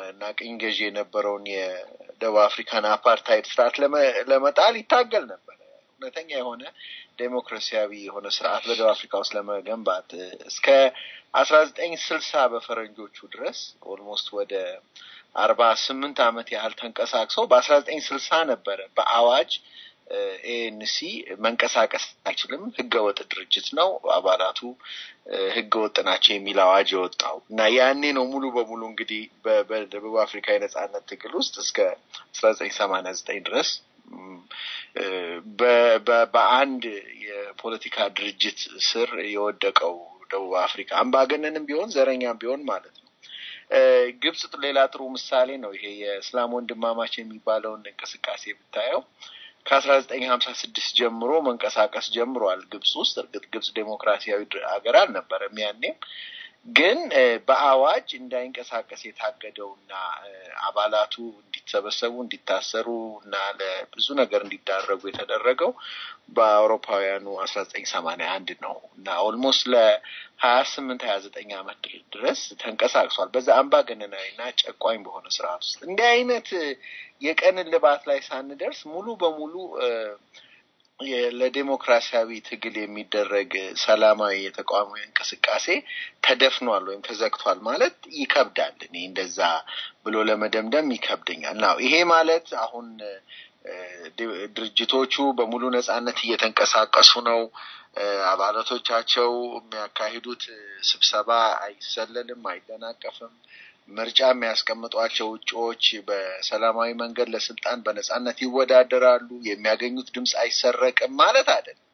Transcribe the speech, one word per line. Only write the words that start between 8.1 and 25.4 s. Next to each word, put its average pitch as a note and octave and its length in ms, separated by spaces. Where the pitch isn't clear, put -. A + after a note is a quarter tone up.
ስርዓት - 320
በደቡብ A2+ 260
አፍሪካ - 260
ውስጥ G2 180
ለመገንባት G2+ 760
እስከ - 240
አስራ C#3 300
ዘጠኝ E3 360
ስልሳ - 320
በፈረንጆቹ A2 680
ድረስ D#3+ 300
almost G#2 480
ወደ G2+ 220
አርባ A2 260
ስምንት C3+ 440
ዓመት A#2 280
ያህል A2 260
ተንቀሳቅሰው A#2 720
በአስራ B2+ 300
ዘጠኝ D3 260
ስልሳ - 280
ነበረ G2+ 340
በአዋጅ፣ A#2+ 600
እ፣ - 140
ኤ A#2+ 140
ኤን A2 280
ሲ - 120
መንቀሳቀስ A#2 640
አይችልም፣ - 500
ህገወጥ A2 540
ድርጅት - 480
ነው፣ E3+ 160
አባላቱ፣ - 500
እ፣ G2 140